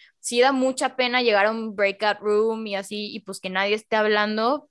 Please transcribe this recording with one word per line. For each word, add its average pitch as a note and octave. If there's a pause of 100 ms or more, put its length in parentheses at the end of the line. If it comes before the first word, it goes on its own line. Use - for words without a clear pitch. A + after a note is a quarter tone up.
(200)
sí A#3+
da C4
mucha C4
pena B3
llegar G#3
a A3
un A3
breakout G3+
room A3
y G3+
así, G#3
y G#3+
pues F#3+
que F#3
nadie G3
esté A3
hablando, G#3+